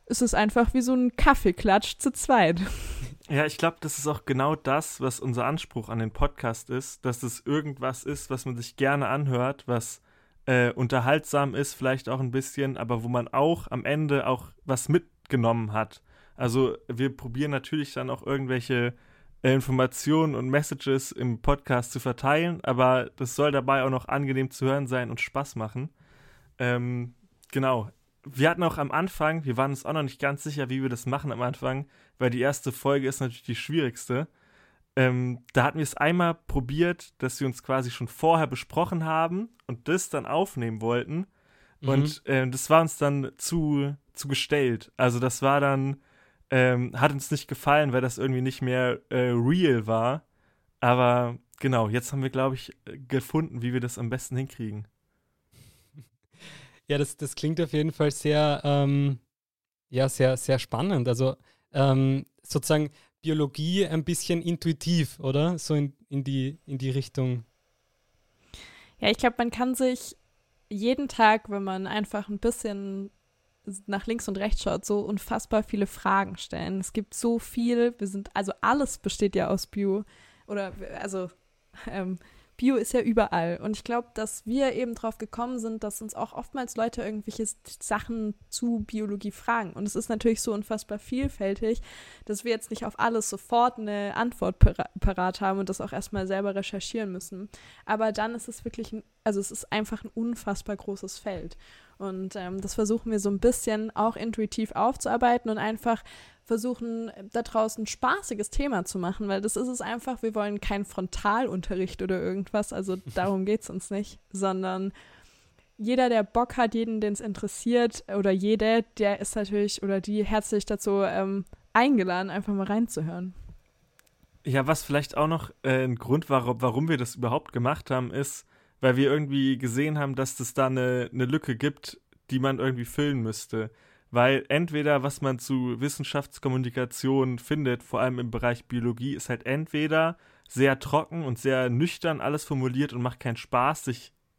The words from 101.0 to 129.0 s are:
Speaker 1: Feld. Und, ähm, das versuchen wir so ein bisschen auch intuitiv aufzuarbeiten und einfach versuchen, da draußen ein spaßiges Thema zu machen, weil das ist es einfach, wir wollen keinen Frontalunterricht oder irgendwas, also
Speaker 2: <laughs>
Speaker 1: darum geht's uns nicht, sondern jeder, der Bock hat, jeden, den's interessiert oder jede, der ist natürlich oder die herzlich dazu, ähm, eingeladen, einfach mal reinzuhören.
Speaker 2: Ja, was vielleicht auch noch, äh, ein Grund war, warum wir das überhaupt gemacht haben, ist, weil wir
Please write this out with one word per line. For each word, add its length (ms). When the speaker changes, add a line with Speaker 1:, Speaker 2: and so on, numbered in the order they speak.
Speaker 1:
Feld. 380
Und, 380
ähm, 240
das 140
versuchen 360
wir 100
so 100
ein 100
bisschen 560
auch 200
intuitiv 560
aufzuarbeiten 800
und 80
einfach 440
versuchen, 640
da 100
draußen 420
ein 20
spaßiges 640
Thema 340
zu 140
machen, 300
weil 120
das 160
ist 120
es 120
einfach, 420
wir 120
wollen 260
keinen 240
Frontalunterricht 1160
oder 200
irgendwas, 500
also 240
Speaker 2:
<laughs> 180
Speaker 1:
darum 300
geht's 240
uns 220
nicht, 280
sondern 600
jeder, 320
der 140
Bock 340
hat, 180
jeden, 280
den's 180
interessiert 840
oder 140
jede, 540
der 240
ist 160
natürlich 460
oder 180
die 240
herzlich 400
dazu, 380
ähm, 420
eingeladen, 560
einfach 240
mal 120
reinzuhören. 680
Speaker 2:
Ja, 220
was 160
vielleicht 320
auch 100
noch, 240
äh, 220
ein 120
Grund 340
war, 320
warum 260
wir 80
das 200
überhaupt 360
gemacht 380
haben, 220
ist, 340
weil 160
wir 140